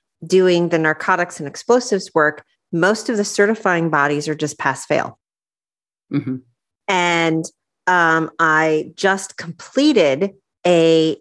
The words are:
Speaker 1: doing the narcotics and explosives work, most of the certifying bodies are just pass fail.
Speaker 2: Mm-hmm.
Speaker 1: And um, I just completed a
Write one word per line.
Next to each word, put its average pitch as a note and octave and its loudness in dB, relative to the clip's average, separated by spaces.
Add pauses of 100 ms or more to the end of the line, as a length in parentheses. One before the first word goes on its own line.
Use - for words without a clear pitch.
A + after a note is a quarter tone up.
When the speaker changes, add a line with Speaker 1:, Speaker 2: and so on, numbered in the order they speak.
(280)
Speaker 1:
doing F3+ 2
the E3+ 0
narcotics E3 -2
and D3 -10
explosives A3+ -2
work, D3+ 0 (260)
most F#3+ 0
of A#3 -2
the G3+ -2
certifying G3 0
bodies D3 0
are D#3 -4
just D3+ -6
pass C3+ -4
fail. - -2 (960)
Speaker 2:
Mm-hmm. C3+ -6 (520)
Speaker 1:
And E3+ 0 (420)
um, E3 2 (100)
I D#3 0
just G3 -4
completed F#3+ 0 (320)
a E3 2